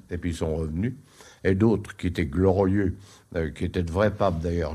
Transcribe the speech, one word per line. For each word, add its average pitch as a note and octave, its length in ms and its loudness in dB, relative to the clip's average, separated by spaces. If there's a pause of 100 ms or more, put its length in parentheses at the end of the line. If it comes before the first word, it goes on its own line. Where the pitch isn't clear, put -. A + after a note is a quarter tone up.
(100)
Et F2 60 -6
puis E2 140 -4
ils D#2 60 -4
sont D#2+ 200 -2
revenus. E2 380 -4 (500)
Et G2 100 4
d'autres G#2+ 420 2
qui - 100 -4
étaient F2 200 -2
glorieux, F#2+ 720 2 (400)
euh, D#2+ 140 -2
qui - 140 -8
étaient F2+ 180 -2
de E2 100 -4
vrais G#2 200 4
papes F#2+ 280 0
d'ailleurs. E2 340 -2